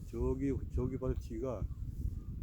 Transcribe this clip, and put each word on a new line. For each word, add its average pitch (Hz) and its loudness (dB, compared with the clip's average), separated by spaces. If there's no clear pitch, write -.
저기, 131 2
저기 127 4
바로 131 2
뒤가 120 -2